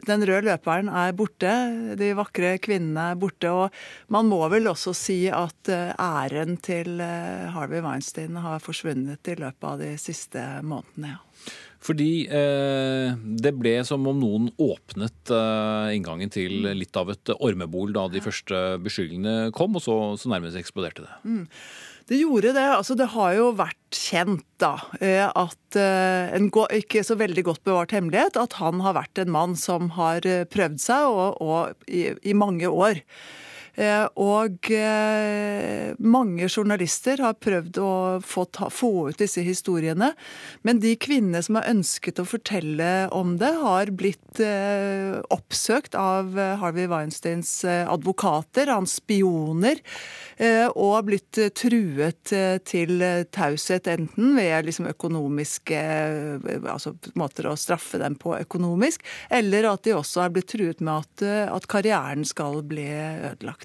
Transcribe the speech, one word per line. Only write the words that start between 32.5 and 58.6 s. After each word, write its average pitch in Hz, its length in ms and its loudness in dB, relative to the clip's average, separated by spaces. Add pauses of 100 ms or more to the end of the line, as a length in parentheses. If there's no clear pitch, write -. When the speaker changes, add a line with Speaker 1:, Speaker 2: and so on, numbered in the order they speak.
Speaker 1:
år. 180 380 2 (760)
Eh, 208 320 2 (140)
og, 202 480 2
eh, 214 1300 0
mange 220 480 4
journalister 208 720 0
har 240 160 2
prøvd 175 480 -2
å 185 400 0
få 185 300 -2
ta-, - 180 -4
få 185 400 0
ut 160 80 -6
disse 196 240 0
historiene, 180 720 0 (480)
men 240 180 4
de 226 160 4
kvinnene 208 460 2
som 214 140 0
har 220 160 0
ønsket 180 500 0
å 185 80 -4
fortelle 180 840 0
om 180 280 0
det, 247 100 2 (140)
har 202 260 2
blitt, - 500 -4
eh, 196 800 0 (160)
oppsøkt - 640 -2
av, 190 400 0
eh, 196 200 0
Harvey 180 280 -2
Weinsteins, 170 800 -4
eh, 175 240 2
advokater, 180 800 0
hans 208 320 0
spioner, 185 840 2 (560)
eh, 226 380 4
og 202 180 4
har 220 160 4
blitt, 202 300 0
eh, 208 100 4
truet, 170 840 0
eh, 190 280 2
til, 175 420 0
eh, 175 220 2
taushet, 170 640 0
enten 180 480 2
ved 160 320 4
liksom 170 180 -4
økonomiske, 151 960 -4
eh, 156 800 -2 (100)
altså - 240 -8 (220)
måter - 340 -4
å 151 80 -4
straffe - 400 -4
dem 147 240 -2
på 170 180 -4
økonomisk, 175 600 0 (300)